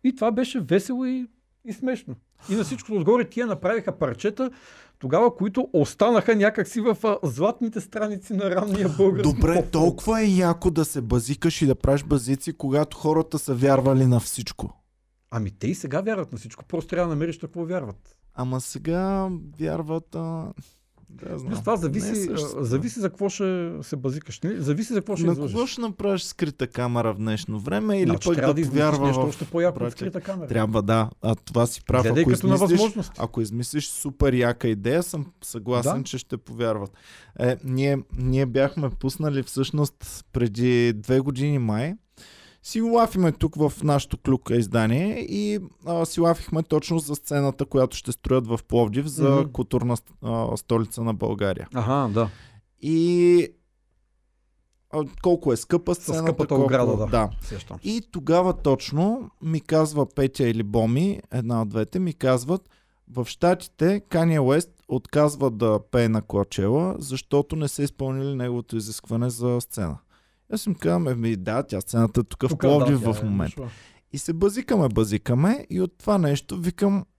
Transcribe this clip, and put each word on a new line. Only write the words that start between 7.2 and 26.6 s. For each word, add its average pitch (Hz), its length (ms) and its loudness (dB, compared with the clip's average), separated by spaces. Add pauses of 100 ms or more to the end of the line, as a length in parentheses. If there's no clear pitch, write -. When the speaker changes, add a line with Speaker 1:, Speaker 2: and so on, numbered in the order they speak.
Speaker 1:
златните 202 580 -2
страници 214 520 -6
на 196 180 0
ранния 190 380 0
български 151 460 4
Speaker 2:
Добре, 156 200 4
Speaker 1:
поп-фолк. - 160 2
Speaker 2:
толкова 170 500 2
е 220 60 4
яко 180 440 4
да 156 140 2
се 143 160 -4
базикаш 123 600 0
и 156 40 4
да 135 100 6
правиш 143 280 2
базици, 139 500 -2
когато 147 440 -2
хората 160 420 0
са 135 160 -2
вярвали 131 500 6
на 123 140 6
всичко. - 580 -8 (540)
Speaker 1:
Ами 107 200 -4
те 98 160 -6
и 180 80 -2
сега 151 260 -4
вярват 196 300 -4
на 117 60 -12
всичко, - 280 -16
просто - 240 -8
трябва 175 180 0
да 160 80 -2
намериш 160 200 -2
на 160 120 -14
какво 170 180 -8
вярват. 151 520 -8 (180)
Speaker 2:
Ама 127 260 -4
сега 185 680 -2 (300)
вярват... 160 560 -6
а... 165 300 -8 (640)
Да, - 280 -14
знам. 127 100 -8
Speaker 1:
Плюс - 100 -4
това 202 160 0
зависи, 170 300 -2
Speaker 2:
Не 208 60 -4
е 226 60 -2
същото. 160 420 -4
Speaker 1:
а, 143 60 -2
зависи 160 340 -2
за 190 100 -2
какво 196 200 -4
ще 185 420 -4 (100)
се - 140 -8
базикаш, 135 460 -8
нали? 180 200 -4
Зависи 151 320 -2
за 202 60 0
какво 196 160 -4
ще 165 100 -2
Speaker 2:
На 170 60 4
Speaker 1:
излъжеш. 139 240 -4
Speaker 2:
кого 247 120 0
ще 247 140 -8
направиш 196 420 -2
скрита 143 440 -4